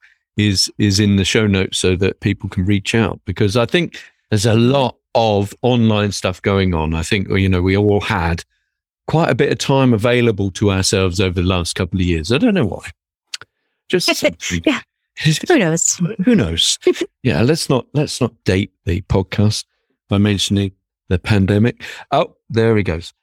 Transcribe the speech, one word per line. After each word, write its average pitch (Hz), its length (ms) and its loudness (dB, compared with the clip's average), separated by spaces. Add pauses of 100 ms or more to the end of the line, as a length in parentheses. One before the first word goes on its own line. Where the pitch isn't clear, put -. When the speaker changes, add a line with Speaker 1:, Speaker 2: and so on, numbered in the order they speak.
(380)
Speaker 1:
is, 104 420 0
is 101 200 2
in 101 180 4
the 95 80 2
show 110 200 2
notes 98 320 0
so 92 200 0
that 95 240 -2
people 101 280 -4
can 92 160 -4
reach 101 300 -2
out, 113 300 0
because 101 300 -2
I 117 120 2
think - 360 -4 (280)
there's 107 160 0
a 107 80 4
lot 123 400 2 (180)
of 104 480 2
online 110 500 2
stuff 95 300 -6
going 98 320 0
on. 78 220 -2
I 82 80 -4
think, 95 260 -4
you 95 180 0
know, 92 140 0
we 95 160 2
all 101 240 2
had 85 420 -2 (600)
quite 160 240 0
a 135 60 0
bit 139 160 0
of 113 80 -2
time 135 340 2
available 113 580 0
to 101 200 0
ourselves 95 480 0
over 95 200 0
the 90 80 0
last 90 280 -2
couple 92 240 -4
of 90 60 0
years. 82 260 -2
I 131 80 2
don't 220 160 2
know 160 100 0
why. - 240 -10 (1000)
Just 175 180 0
Speaker 2:
<laughs> 330 80 0
Speaker 1:
something. - 500 -4
Speaker 2:
Yeah. 247 160 -2 (360)
Speaker 1:
It's - 300 -2
Speaker 2:
Who 339 120 4
knows? 165 420 0 (240)
Speaker 1:
Who 247 100 4
knows? 85 480 0
Speaker 2:
<laughs> - 40 -2 (340)
Speaker 1:
Yeah, 87 220 0
let's 156 260 0
not, 131 240 0
let's 143 260 -4
not 120 140 -2 (100)
date 101 300 0 (100)
the 90 200 -2
podcast - 600 0 (460)
by 101 80 2
mentioning 101 560 0 (340)
the 92 100 0
pandemic. 104 640 2 (300)
Oh, 147 240 -2 (140)
there 113 260 2
he 104 80 0
goes. 87 400 -8